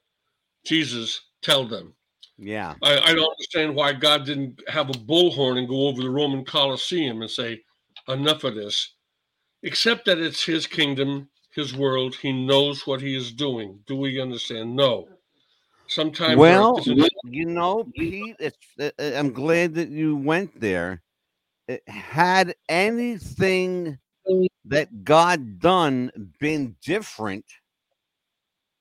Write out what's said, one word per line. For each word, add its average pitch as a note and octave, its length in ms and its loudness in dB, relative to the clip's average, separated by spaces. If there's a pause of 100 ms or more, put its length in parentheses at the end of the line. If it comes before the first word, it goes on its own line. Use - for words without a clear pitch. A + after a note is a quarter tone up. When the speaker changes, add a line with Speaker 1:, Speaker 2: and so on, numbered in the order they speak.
(640)
Speaker 1:
Jesus, A#2+ 560 -2 (220)
tell C#3 240 2
them." F#2 280 -12 (440)
Speaker 2:
Yeah. G2 440 -6
Speaker 1:
I, C#3+ 160 4
I D#3+ 160 4
don't D#3+ 160 0
understand D#3 440 -4
why C#3+ 180 0
God C#3+ 320 2
didn't C#3 440 -8
have D3 220 -2
a C3+ 40 -4
bullhorn C3 640 2
and B2+ 100 -4
go C3+ 180 0
over B2+ 160 -2
the B2+ 80 -4
Roman C#3 340 -2
Colosseum C#3 760 -2
and A2 100 -8
say, A#2 320 -8 (460)
"Enough C#3+ 360 0
of B2 100 -2
this," G#2 400 -6 (680)
except A3+ 440 0
that F3+ 120 2
it's D#3+ 260 -4
his E3 220 -2
kingdom, C#3 640 -2 (220)
his C3+ 240 -8
world. C3 420 -2
He C#3 160 -4
knows C#3 540 2
what C3+ 140 -4
he C#3 140 -6
is B2 180 -8
doing. A2+ 540 -6
Do C#3 100 -6
we C3+ 240 -4
understand? A#2+ 560 -6
No. B2 320 2 (760)
Sometimes D#3+ 520 0
Speaker 2:
Well, F#3+ 360 10 (120)
Speaker 1:
there B2 100 2
isn't - 140 6 (140)
Speaker 2:
you B2 220 -6
know, F#3+ 380 -2 (100)
Pete, G3 440 -8
it's, C#3+ 180 -6 (240)
uh, D3 180 -4
uh, D3 180 -4
I'm C#3+ 160 0
glad D#3+ 420 2
that E3 160 -2
you D3+ 260 0
went D#3 420 -2
there. F#2 440 -2 (680)
It, B2 200 -8
had F3 680 2 (140)
anything F#3 1300 0 (640)
that A#2 400 -2
God D3+ 540 4
done D3 520 2 (300)
been C#3+ 420 -4
different, A2 600 -6 (1400)